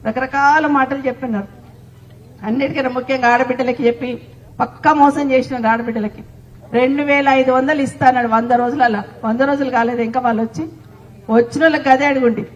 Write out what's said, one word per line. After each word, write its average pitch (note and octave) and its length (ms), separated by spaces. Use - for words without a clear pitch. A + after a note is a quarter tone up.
రకరకాల C#4 600
మాటలు C#4 400
చెప్పినారు. A3+ 400
అన్నిటికన్నా C4 440
ముఖ్యంగా B3+ 380
ఆడబిడ్డలకి B3+ 580
చెప్పి A#3+ 340
పక్కా D4+ 320
మోసం C#4+ 400
చేసినారు B3 340
ఆడబిడ్డలకి. A3+ 560
రెండు C4+ 300
వేల C#4+ 260
ఐదు C4 220
వందలు C4+ 320
ఇస్తానన్నాడు B3+ 460
వంద A3+ 220
రోజులలో, A#3+ 520
వంద A3+ 160
రోజులు C#4 300
కాలేదు A#3 320
ఇంకా A3+ 180
వాళ్ళు A3+ 220
వచ్చి, D#4 260
వచ్చిన A#3+ 320
వాళ్ళకి D4+ 260
గదే C4+ 180
అడుగుండి A#3+ 500